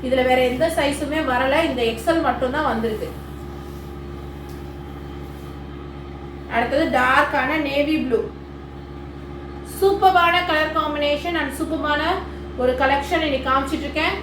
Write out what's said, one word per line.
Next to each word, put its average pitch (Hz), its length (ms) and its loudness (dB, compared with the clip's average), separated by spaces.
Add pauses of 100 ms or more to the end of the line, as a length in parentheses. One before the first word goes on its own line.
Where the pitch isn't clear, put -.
இதுல 254 240 4
வேற 254 180 6
எந்த 254 180 2 (120)
சைஸுமே 285 420 0 (100)
வரல, 269 380 4
இந்த 247 120 -2 (100)
எக்ஸ்எல் 330 360 2
மட்டும்தான் 262 460 0
வந்திருக்கு. 220 360 -2 (3500)
அடுத்தது 247 280 2 (140)
டார்க்கான 269 580 4 (120)
நேவி 285 360 2
ப்ளூ. 233 160 2 (1600)
சூப்பரான 370 560 6 (100)
கலர் 311 300 2
காம்பினேஷன் 294 640 0
and 277 180 -2
சூப்பரான 302 460 0 (580)
ஒரு 254 100 4 (120)
கலெக்ஷன் 285 420 2
இன்னைக்கு 269 240 0
காமிச்சிட்டு 277 360 0
இருக்கேன். 311 360 -2